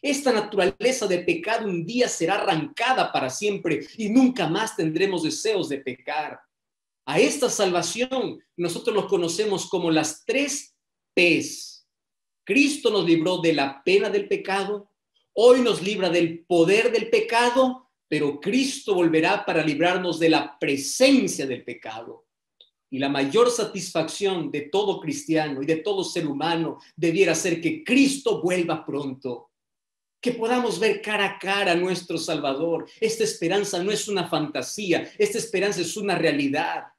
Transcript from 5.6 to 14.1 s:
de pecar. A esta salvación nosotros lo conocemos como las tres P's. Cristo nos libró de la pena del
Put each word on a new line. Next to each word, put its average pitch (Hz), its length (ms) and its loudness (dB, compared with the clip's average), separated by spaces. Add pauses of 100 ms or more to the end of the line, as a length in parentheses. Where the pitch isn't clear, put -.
de 147 120 -4
pecar. 147 600 -8 (680)
A 147 140 0
esta 254 300 2
salvación 202 920 -2 (160)
nosotros 175 400 -2
lo 190 100 0
conocemos 190 600 -2
como 170 240 0
las 151 320 0
tres 269 500 -4 (400)
P's. 170 540 2 (760)
Cristo 269 460 2
nos 196 160 0
libró 170 320 2
de 165 160 2
la 143 300 -2
pena 202 260 4
del 202 180 -2